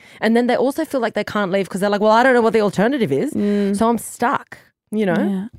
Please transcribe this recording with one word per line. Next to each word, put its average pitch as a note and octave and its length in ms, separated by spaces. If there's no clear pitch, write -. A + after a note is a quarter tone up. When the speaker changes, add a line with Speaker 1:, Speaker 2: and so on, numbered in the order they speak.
Speaker 1:
And A3+ 160
then B3 80
they A#3+ 100
also C#4 300
feel C#4 160
like A3+ 140
they G#3 80
can't G#3 280
leave G3 180
'cause F#3 120
they're G3+ 80
like, G#3 120
"Well, G#3+ 100
I A3+ 100
don't C4 140
know A#3+ 60
what A3 120
the A3 80
alternative G#3 500
is. F3 220
Speaker 2:
Mm. G3+ 420
Speaker 1:
So A3+ 140
I'm A#3 80
stuck," - 600
you G#3+ 140
know? F3 120
Speaker 2:
Yeah. G3+ 300